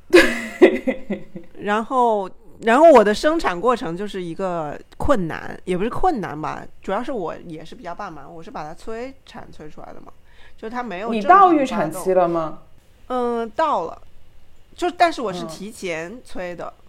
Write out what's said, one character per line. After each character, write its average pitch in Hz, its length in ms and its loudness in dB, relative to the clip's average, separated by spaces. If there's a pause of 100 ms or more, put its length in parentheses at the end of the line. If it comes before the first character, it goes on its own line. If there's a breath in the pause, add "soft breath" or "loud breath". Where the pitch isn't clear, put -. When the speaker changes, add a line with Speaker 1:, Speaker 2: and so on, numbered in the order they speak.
(100)
Speaker 1:
对。 226 1160 4 (320)
Speaker 2:
然 208 240 -2
后， 220 440 2 (340)
然 233 180 6
后 330 100 12
我 240 140 12
的 208 100 4
生 311 240 2
产 185 220 -2
过 240 160 4
程 165 200 -4
就 202 80 -6
是 202 160 -6
一 165 140 -8
个 170 420 -4 (200)
困 196 320 2
难， - 360 -10
也 180 140 -2
不 185 60 -2
是 247 60 -2
困 339 300 0
难 151 200 -6
吧， 151 260 -8 (160)
主 - 80 -8
要 214 140 -2
是 285 80 -6
我 175 240 -6 (100)
也 156 180 -14
是 - 120 -16
比 - 80 -18
较 170 100 -10
半 196 180 -12
盲， 147 160 -16
我 165 140 -18
是 - 80 -16
把 170 140 -12
它 156 100 -12
催 233 400 -10 (100)
产 - 280 -18
催 151 180 -16
出 - 100 -14
来 - 120 -14
的 - 80 -14
嘛， - 120 -18 (440 soft breath)
就 214 100 -12
是 220 40 -10
它 247 120 -6
没 190 180 -8
有 226 120 -6
正 220 100 -2
常 285 80 2
发 302 100 8
动。 359 120 8
Speaker 1:
你 311 40 4
到 285 60 2
预 262 40 -2
产 160 260 -2
期 185 220 -2
了 180 120 4
吗？ 165 340 -4 (480)
Speaker 2:
嗯， 240 420 -4
到 247 340 -2
了， - 160 -12 (760)
就， 349 160 -2
但 349 220 2
是 294 100 -8
我 214 100 -4
是 170 140 -8
提 160 240 -12
前 180 540 -8
催 180 300 -10
的， 170 120 -12
Speaker 1:
嗯。 - 220 -18